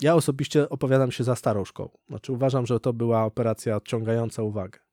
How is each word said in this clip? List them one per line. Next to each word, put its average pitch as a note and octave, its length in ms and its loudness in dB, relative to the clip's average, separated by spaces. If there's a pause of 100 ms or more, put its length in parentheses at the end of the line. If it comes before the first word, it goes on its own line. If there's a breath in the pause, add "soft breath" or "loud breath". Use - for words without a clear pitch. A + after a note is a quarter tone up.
Ja D3+ 140 4
osobiście D3 540 2
opowiadam C3 440 2
się B2 120 -2
za B2 120 0
starą G#2 280 0
szkołą. - 260 -12 (180)
Znaczy B2+ 240 -8
uważam, B2+ 340 0
że A#2 140 0
to C3 120 0
była A#2 320 2
operacja A2 520 -2
odciągająca A2+ 680 -2
uwagę G#2 360 -6 (140)